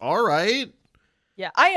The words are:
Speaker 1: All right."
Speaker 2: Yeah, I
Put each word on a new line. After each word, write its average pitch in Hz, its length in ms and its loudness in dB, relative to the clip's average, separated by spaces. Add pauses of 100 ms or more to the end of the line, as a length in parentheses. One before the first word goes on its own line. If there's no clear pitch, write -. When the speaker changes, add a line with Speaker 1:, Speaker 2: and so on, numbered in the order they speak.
Speaker 1:
All 202 240 0
right." 202 480 -2 (640)
Speaker 2:
Yeah, 185 180 -10
I 339 220 4